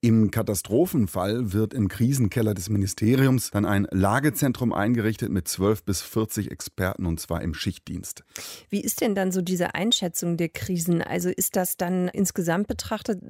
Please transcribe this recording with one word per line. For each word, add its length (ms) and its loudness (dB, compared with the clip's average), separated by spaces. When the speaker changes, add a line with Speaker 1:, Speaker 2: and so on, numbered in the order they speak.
Speaker 1:
Im 280 6
Katastrophenfall 1200 0
wird 200 2
im 140 2
Krisenkeller 640 2
des 160 -6
Ministeriums 800 2
dann 160 0
ein 240 2
Lagezentrum 840 2
eingerichtet 580 0
mit 160 0
zwölf 360 2
bis 200 -2
vierzig 480 -2
Experten, 560 -4
und 120 0
zwar 220 -4
im 140 -4
Schichtdienst. 680 -8
Speaker 2:
Wie 120 -4
ist 200 -4
denn 140 0
dann 160 0
so 100 0
diese 320 -2
Einschätzung 640 -2
der 120 0
Krisen? 520 0
Also 280 -2
ist 260 -2
das 220 0
dann 320 0
insgesamt 580 0
betrachtet, 640 -6